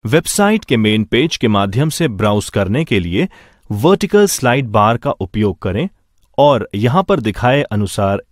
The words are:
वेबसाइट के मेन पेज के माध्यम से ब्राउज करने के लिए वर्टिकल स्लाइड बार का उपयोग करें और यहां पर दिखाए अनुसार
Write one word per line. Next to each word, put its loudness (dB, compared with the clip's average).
वेबसाइट 0
के 0
मेन 2
पेज 0
के 0
माध्यम 0
से -2
ब्राउज -2
करने -2
के 0
लिए -2
वर्टिकल 2
स्लाइड 0
बार 2
का -4
उपयोग -4
करें -4
और 2
यहां 2
पर 0
दिखाए 0
अनुसार -2